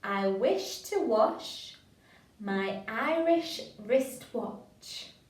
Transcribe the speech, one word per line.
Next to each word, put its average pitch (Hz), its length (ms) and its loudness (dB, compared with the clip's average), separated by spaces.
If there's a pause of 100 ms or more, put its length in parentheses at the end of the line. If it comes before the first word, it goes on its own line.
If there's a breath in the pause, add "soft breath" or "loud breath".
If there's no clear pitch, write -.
I 196 260 0
wish 226 540 0
to 403 180 -2
wash - 760 0 (640 soft breath)
my 196 480 -2
Irish 320 760 2 (220)
wristwatch. - 1300 -2 (180)